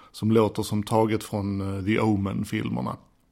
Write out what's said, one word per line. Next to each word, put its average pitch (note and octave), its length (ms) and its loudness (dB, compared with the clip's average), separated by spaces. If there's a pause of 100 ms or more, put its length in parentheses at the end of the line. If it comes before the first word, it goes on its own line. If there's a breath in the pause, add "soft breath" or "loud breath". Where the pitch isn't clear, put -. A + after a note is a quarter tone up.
(120 loud breath)
som G#2+ 200 0
låter A2 320 4
som G#2 200 -4
taget A2 400 2
från, G2 540 -4
eh, F#2+ 80 -8
The A2 140 2
Omen-filmerna. G#2 1000 -2 (340)